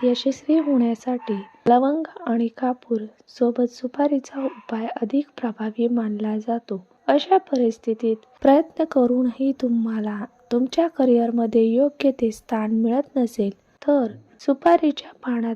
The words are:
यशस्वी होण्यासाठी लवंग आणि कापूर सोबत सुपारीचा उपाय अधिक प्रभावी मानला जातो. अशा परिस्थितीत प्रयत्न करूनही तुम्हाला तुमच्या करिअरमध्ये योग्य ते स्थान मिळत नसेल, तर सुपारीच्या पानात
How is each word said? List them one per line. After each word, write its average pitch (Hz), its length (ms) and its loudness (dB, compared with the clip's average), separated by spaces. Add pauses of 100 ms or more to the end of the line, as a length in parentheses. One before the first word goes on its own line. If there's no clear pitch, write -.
यशस्वी 262 560 0
होण्यासाठी 240 840 -2 (260)
लवंग 269 340 4 (240)
आणि 233 220 -2
कापूर 247 540 -4 (260)
सोबत 240 420 -2
सुपारीचा 277 760 -4
उपाय 226 420 -8
अधिक 269 400 -4 (140)
प्रभावी 220 480 -4
मानला 214 500 -2
जातो. 214 480 -6 (200)
अशा 294 300 2
परिस्थितीत 226 800 -2 (260)
प्रयत्न 311 420 4
करूनही 254 680 0
तुम्हाला 220 720 -2 (280)
तुमच्या 262 360 0
करिअरमध्ये 233 760 2
योग्य 269 460 2
ते 240 200 -2
स्थान 214 400 -6
मिळत 233 460 0
नसेल, 220 340 -2 (320)
तर 285 240 2 (340)
सुपारीच्या 294 720 0
पानात 233 440 -6